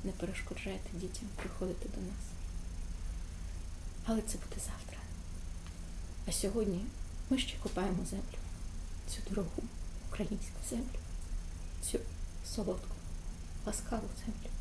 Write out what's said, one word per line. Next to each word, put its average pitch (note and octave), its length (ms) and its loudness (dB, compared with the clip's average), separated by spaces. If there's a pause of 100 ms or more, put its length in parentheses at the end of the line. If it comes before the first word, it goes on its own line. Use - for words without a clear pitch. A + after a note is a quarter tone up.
Не F#3+ 80 2
перешкоджайте - 800 -2
дітям G3 420 -2
приходити F#3+ 580 0
до G3 60 0
нас. - 240 -2 (1800)
Але A3 180 6
це - 160 0
буде - 280 -2
завтра. - 320 -4 (1300)
А G3 40 4
сьогодні G3 520 6 (460)
ми C4 80 8
ще - 240 2
копаємо F#3 480 4
землю, - 280 0 (720)
цю - 220 0
дорогу G3 320 2 (480)
українську - 480 0 (120)
землю, B3 280 0 (840)
цю - 160 2 (560)
солодку, - 400 2 (720)
ласкаву G#3+ 420 0 (120)
землю. - 300 -2 (100)